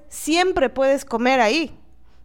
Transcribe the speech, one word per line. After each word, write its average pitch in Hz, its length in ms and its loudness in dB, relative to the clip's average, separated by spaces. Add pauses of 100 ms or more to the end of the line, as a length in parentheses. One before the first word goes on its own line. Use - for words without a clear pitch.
siempre 349 600 0
puedes 269 360 0
comer 247 340 0
ahí. 262 340 0 (520)